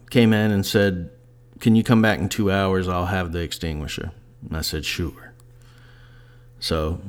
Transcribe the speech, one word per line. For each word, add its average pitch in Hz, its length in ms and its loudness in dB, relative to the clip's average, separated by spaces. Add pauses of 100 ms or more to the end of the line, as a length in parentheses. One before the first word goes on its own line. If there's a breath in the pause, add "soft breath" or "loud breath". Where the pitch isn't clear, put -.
came 113 240 6
in 107 180 2
and 98 140 0
said, 95 440 0 (520)
"Can 113 140 4
you 113 80 4
come 113 180 4
back 107 180 2
in 92 80 -2
two 98 240 0
hours? 95 360 0
I'll 90 180 -2
have 90 260 -4
the 87 80 -6
extinguisher." 78 720 -8 (340)
And 80 120 -8
I 78 40 -4
said, 78 220 -6
"Sure." - 380 -6 (1400 soft breath)
So 80 520 -4